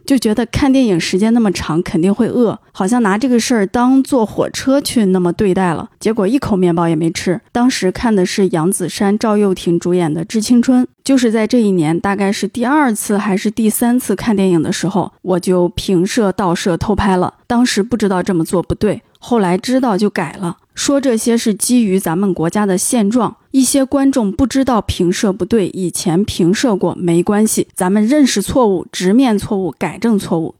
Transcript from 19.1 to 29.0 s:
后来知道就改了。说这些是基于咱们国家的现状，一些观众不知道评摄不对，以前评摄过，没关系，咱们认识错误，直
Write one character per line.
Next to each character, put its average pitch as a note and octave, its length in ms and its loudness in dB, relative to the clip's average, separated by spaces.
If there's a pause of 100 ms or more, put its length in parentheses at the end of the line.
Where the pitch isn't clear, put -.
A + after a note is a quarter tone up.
后 A#3+ 200 -2
来 F#3 180 2
知 B3+ 240 -2
道 A#3 160 0
就 G#3 140 0
改 E3 280 -8
了。 F3 200 -8 (160)
说 C#4 260 0
这 B3 160 2
些 A#3 200 0
是 A3+ 160 0
基 A#3+ 320 2
于 F#3+ 140 2
咱 E3 180 -4
们 G3 160 0
国 D#3+ 160 -2
家 G#3 160 -2
的 F#3 140 0
现 G#3+ 320 0
状， A3 260 -2 (140)
一 C4 140 2
些 C4+ 200 2
观 C4+ 280 2
众 A#3 180 0
不 C4 160 0
知 C4+ 180 0
道 A#3+ 160 0
评 F3+ 300 -2
摄 G3 220 0
不 F#3+ 120 -6
对， G3 260 0
以 F3+ 200 -4
前 F3 340 0
评 F3+ 300 0
摄 G#3+ 220 0
过， F3 200 -2
没 E3+ 240 0
关 G#3 240 2
系， G#3 300 -2
咱 F#3 160 -2
们 G#3+ 160 2
认 D4 180 4
识 A3 160 0
错 A#3+ 280 0
误， F#3 240 -2
直 F#3 200 0